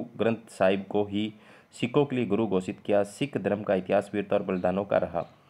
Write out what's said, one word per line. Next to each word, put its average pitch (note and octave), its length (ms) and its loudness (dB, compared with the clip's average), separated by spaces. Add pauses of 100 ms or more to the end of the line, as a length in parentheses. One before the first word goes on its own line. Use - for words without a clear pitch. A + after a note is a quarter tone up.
(180)
ग्रंथ A2 320 -2
साहिब G2 400 2
को G#2 140 0
ही G#2 300 -4 (400)
सिखों C#3 320 2
के C3 100 -4
लिए A#2+ 100 0
गुरु A2+ 220 2
घोषित F#2+ 320 -2
किया। G#2 240 2
सिख C#3 340 -4
धर्म G2 260 0
का G2 120 0
इतिहास G2 380 0
वीरता G2+ 220 0
और G2 80 0
बलिदानों F#2 420 0
का G2+ 120 0
रहा। E2+ 280 -2 (240)